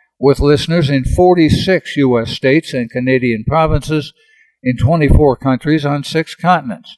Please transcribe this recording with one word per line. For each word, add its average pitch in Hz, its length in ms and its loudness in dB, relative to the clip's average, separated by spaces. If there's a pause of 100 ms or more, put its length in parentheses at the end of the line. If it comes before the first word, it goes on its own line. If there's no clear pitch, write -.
(200)
with 135 180 2
listeners 147 520 0
in 139 140 0
forty-six 180 920 2
U 127 240 2
S 113 100 -6
states 139 420 0
and 120 160 -6
Canadian 123 560 -2
provinces, 156 680 -2 (500)
in 127 140 -2
twenty-four 147 600 2
countries 143 480 -2
on 143 200 -4
six - 320 -6
continents. 151 600 -4